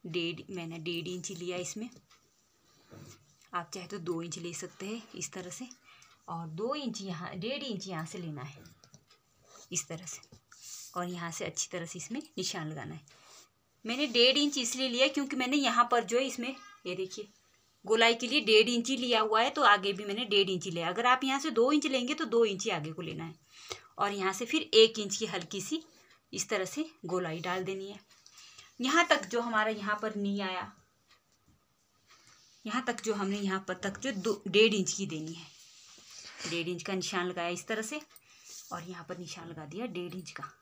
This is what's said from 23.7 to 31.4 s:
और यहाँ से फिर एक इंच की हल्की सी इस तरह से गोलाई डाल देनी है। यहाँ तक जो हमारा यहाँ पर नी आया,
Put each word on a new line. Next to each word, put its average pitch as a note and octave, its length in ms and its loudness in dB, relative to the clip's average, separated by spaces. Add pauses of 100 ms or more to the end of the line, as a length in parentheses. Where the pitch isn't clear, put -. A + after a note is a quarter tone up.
और G3+ 140 2
यहाँ F#3+ 220 0
से A#3 120 -4
फिर C4 300 0
एक A3 240 10
इंच G3+ 180 -2
की A3 100 -2
हल्की F3+ 340 -6
सी D#4+ 200 -4 (520)
इस - 160 -6
तरह F#3+ 180 0
से D4+ 180 -4 (200)
गोलाई F3 360 -2
डाल F3+ 220 -2
देनी F#3+ 260 -6
है। G3+ 100 -16 (800)
यहाँ D4+ 280 4
तक C#4+ 180 4
जो A#3 160 -2
हमारा A3 300 0
यहाँ G#3+ 300 -2
पर G#3+ 140 -4
नी G3+ 260 -2
आया, F#3 300 -4 (1900)